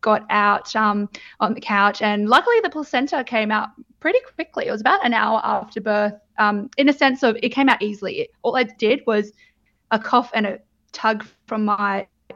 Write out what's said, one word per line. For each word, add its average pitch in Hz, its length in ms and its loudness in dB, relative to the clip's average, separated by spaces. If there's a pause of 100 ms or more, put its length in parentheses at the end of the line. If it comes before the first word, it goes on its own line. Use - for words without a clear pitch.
got 214 280 0
out, 208 480 0
um, 208 320 0 (320)
on 214 120 0
the - 60 -6
couch. 202 420 0
And 208 280 0
luckily 453 340 4
the 403 60 -2
placenta 285 560 -4
came 220 260 -2
out 214 160 -2 (320)
pretty 381 200 0 (140)
quickly. - 320 -8
It - 60 -4
was 214 80 -6
about 370 260 2
an 240 80 0
hour 214 300 0
after 214 380 -4
birth, 208 320 0 (240)
um, 208 400 0
in 277 100 4
a 294 60 6
sense 269 280 2
of 226 220 2
it 240 60 -2
came 269 180 2
out 233 140 2
easily. 202 400 -6
It, 160 80 -6 (140)
all 240 120 -2
I 254 80 2
did 233 420 0
was 208 280 -2 (580)
a 220 80 2
cough 240 340 0
and 214 140 0
a - 120 -8 (340)
tug 220 320 -2 (220)
from 214 180 -4
my 202 420 -2 (280)